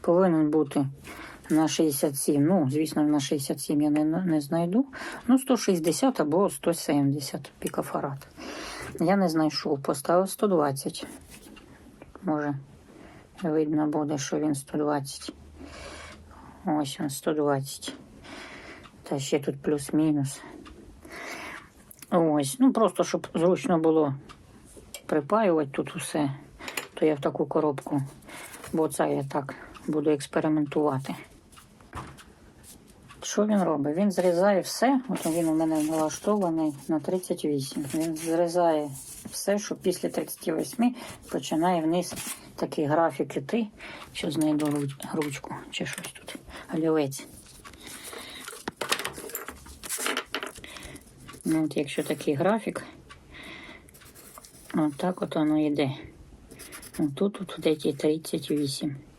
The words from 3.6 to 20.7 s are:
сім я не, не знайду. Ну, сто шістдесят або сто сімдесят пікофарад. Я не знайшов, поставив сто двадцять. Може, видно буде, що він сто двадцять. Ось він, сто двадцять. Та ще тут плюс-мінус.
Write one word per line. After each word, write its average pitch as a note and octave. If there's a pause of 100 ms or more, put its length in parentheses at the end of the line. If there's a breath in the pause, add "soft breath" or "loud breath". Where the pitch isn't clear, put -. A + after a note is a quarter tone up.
сім D3
я D3+
не, D3+
не D#3+
знайду. F3 (400 loud breath)
Ну, B3+
сто C4
шістдесят F3
або D#3+
сто E3+
сімдесят C#3+
пікофарад. - (720 loud breath)
Я F3
не F#3+
знайшов, D#3
поставив E3+
сто -
двадцять. D3 (1160 loud breath)
Може, D3+ (880 loud breath)
видно D#3
буде, D3+
що D3
він D3+
сто C#3+
двадцять. D3 (1300 loud breath)
Ось D3+
він, D3+
сто D#3
двадцять. C#3+ (1080 loud breath)
Та D3
ще C#3
тут C#3
плюс-мінус. D3 (1700 loud breath)